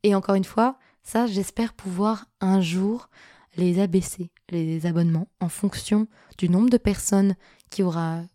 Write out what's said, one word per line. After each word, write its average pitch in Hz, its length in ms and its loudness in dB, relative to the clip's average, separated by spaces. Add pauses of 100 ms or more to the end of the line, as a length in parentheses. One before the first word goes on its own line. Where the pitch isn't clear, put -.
Et 202 120 4
encore 196 200 0
une 190 100 2
fois, 247 340 0 (240)
ça, 233 240 0
j'espère 208 460 -4
pouvoir 196 540 -4 (120)
un 190 220 4
jour 190 480 -2 (480)
les 175 240 2
abaisser, 180 500 -2 (200)
les 160 340 -4
abonnements, 170 420 0 (140)
en 175 80 -2
fonction 208 580 -2 (300)
du 185 100 -2
nombre 190 220 4
de 240 80 4
personnes 196 580 2 (340)
qui - 140 -2
aura 165 380 -2 (140)